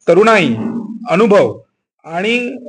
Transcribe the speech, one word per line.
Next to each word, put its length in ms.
तरुणाई, 420
अनुभव 500
आणि, 540